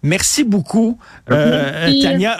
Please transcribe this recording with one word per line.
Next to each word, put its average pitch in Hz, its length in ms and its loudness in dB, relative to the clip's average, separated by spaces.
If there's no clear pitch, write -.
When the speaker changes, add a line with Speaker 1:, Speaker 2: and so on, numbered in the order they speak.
Speaker 1:
Merci 185 400 0
beaucoup, 220 560 0
euh, 147 400 0
Speaker 2:
Merci. 277 160 2
Speaker 1:
Tania, 208 360 0